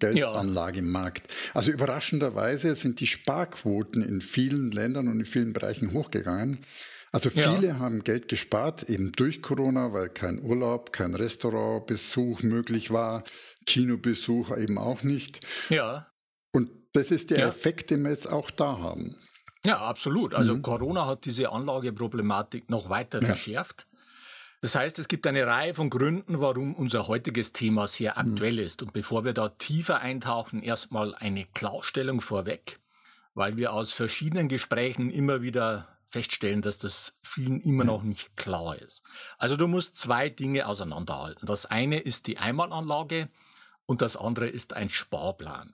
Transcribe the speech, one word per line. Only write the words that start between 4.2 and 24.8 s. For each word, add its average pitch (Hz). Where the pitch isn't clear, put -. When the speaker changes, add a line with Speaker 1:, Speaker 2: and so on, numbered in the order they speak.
Speaker 2:
vielen 131
Ländern 120
und 113
in 110
vielen 113
Bereichen 107
hochgegangen. 107
Also 120
Speaker 1:
Ja. 151
Speaker 2:
viele 185
haben 117
Geld 120
gespart, -
eben 95
durch 147
Corona, 131
weil 92
kein -
Urlaub, 120
kein 87
Restaurantbesuch 110
möglich 113
war, 113
Kinobesuch 120
eben 104
auch 113
nicht. 139
Speaker 1:
Ja. 143
Speaker 2:
Und 123
das 139
ist 165
der 156
Speaker 1:
Ja. 127
Speaker 2:
Effekt, 151
den 143
wir 143
jetzt 143
auch 147
da 143
haben. 82
Speaker 1:
Ja, 202
absolut. 139
Also 117
Speaker 2:
Mhm. 131
Speaker 1:
Corona 135
hat 135
diese 123
Anlageproblematik 117
noch 110
weiter 113
Speaker 2:
Ja. 117
Speaker 1:
verschärft. 113
Das -
heißt, 147